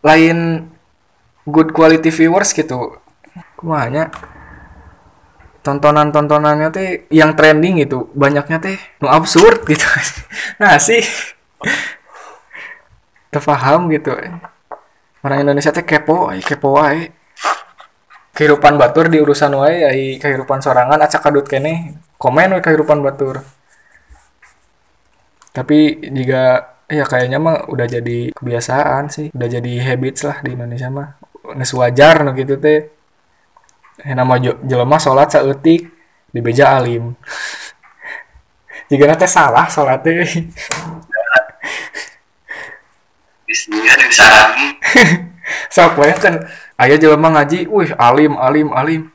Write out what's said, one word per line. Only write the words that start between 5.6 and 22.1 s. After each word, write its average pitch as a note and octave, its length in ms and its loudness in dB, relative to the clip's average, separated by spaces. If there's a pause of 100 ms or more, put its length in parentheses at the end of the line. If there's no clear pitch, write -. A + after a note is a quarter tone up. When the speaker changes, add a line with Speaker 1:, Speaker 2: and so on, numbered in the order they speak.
Speaker 1:
tontonan-tontonannya D3+ 1120 2
teh F#3+ 160 -6 (240)
yang D#3 240 4
trending D#3 480 2
gitu, C3 320 -6
banyaknya C#3+ 480 0
teh F#3+ 160 -8 (240)
nu C3 80 2
absurd F3 560 4
gitu. D3+ 160 0 (400)
<laughs> - 360 -12
Nah, G3 200 4
sih. A3+ 240 2 (2250)
Teu D3+ 80 -4
paham C#3+ 560 0
gitu. D3 160 -4 (1120)
Orang C#3 240 -2
Indonesia C#3+ 240 0
teh E3+ 160 -4
kepo, D#3+ 460 0
ai - 100 -10
kepo C#3 340 -2
wae. D#3 360 0 (1200)
Kehidupan D3 400 4
batur C#3+ 380 2
di D#3 100 4
urusan C#3+ 320 0
wae, D3+ 320 2
ai C3+ 160 0 (160)
kehidupan C3+ 460 -4
sorangan C3 340 2
acak D3+ 300 0
kadut C#3+ 180 0
keneh. D#3 480 -6 (240)